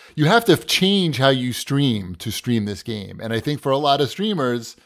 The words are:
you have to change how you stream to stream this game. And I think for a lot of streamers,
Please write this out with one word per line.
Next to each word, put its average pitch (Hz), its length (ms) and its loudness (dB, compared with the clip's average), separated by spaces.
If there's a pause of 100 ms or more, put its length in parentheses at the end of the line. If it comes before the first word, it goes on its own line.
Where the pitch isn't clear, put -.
(160)
you 151 100 2
have 226 200 4
to 175 100 6
change 185 640 0
how 135 120 4
you 127 220 0
stream 110 640 -2
to 107 160 -8
stream 113 340 0
this 101 180 -6
game. 98 380 -10
And 113 120 -6
I 113 60 0
think 147 200 -4
for 139 120 -2
a 135 60 2
lot 143 240 4
of 131 80 2
streamers, 135 680 -2 (100)